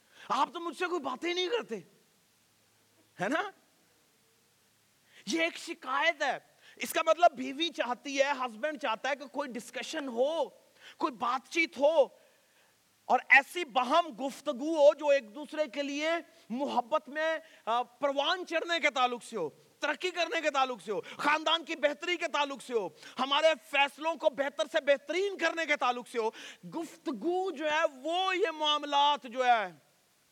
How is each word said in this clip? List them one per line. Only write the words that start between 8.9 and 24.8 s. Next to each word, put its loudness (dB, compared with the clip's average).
ہے -2
کہ -10
کوئی -8
ڈسکشن -8
ہو، 0
کوئی -2
بات -4
چیت -2
ہو، 4
اور 4
ایسی 6
باہم 0
گفتگو 2
ہو 10
جو -4
ایک 2
دوسرے -6
کے -6
لیے -4
محبت -2
میں، -2
آ، 0
پروان -2
چڑھنے -2
کے 2
تعلق 0
سے -12
ہو، -4
ترقی -4
کرنے -2
کے 0
تعلق 0
سے -8
ہو، -2
خاندان 0
کی -6
بہتری 0
کے -4
تعلق -2
سے -6
ہو، -2
ہمارے 4
فیصلوں 2
کو 0
بہتر -2
سے 2